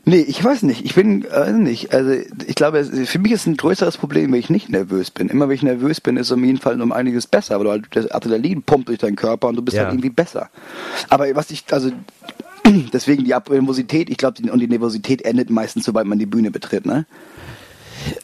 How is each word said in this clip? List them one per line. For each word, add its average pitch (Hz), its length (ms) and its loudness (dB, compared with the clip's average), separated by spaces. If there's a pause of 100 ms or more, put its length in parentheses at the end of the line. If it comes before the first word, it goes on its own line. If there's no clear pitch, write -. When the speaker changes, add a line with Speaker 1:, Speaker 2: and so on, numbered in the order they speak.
Speaker 1:
Nee, 170 160 6
ich 139 220 -2
weiß 247 200 2
nicht. 131 200 0
Ich - 120 -6
bin, 202 300 4
äh, 160 260 0
nicht. 180 420 0
Also, 131 200 2 (340)
ich - 80 -6
glaube, 151 240 2
es, 131 280 -2
für 160 120 -2
mich 214 140 2
ist 208 120 -2
ein 165 100 2
größeres 175 420 0
Problem, 147 340 0
wenn 123 80 2
ich - 100 -4
nicht 180 200 0
nervös 95 420 -2
bin. - 180 -4
Immer 143 180 2
wenn 139 80 0
ich 135 60 -6
nervös 135 400 0
bin, 127 160 0
ist 123 100 -4
es - 40 -4
auf 123 80 2
jeden 127 180 2
Fall 123 240 0
um 120 100 0
einiges 120 360 -2
besser, 104 300 0
weil 104 80 0
du 104 60 2
halt, 104 200 -4
das 113 180 0
Adrenalin 120 540 -2
pumpt 135 260 2
durch 113 80 -2
deinen 104 180 -2
Körper 113 340 0
und 117 80 -2
du 120 40 -4
bist 120 160 -2
Speaker 2:
Ja. 104 60 2
Speaker 1:
halt 95 100 -2
irgendwie 127 160 -2
besser. 127 400 -2 (600)
Aber 139 160 4 (100)
was 151 160 -2
ich, 151 200 -14
also, 131 200 0 (760)
<clears throat> 180 280 6
deswegen 135 320 2
die 123 100 2
Ab-, - 160 -4
Nervosität, 135 580 0
ich 123 80 -4
glaub, 131 180 0
die, 117 140 -6
und 123 100 2
die 120 80 0
Nervosität 117 560 -2
endet 117 280 0
meistens, 110 340 -2
sobald 110 220 0
man 104 100 -2
die 107 80 -2
Bühne 110 240 0
betritt, - 380 -6
ne? 135 180 -2 (1200)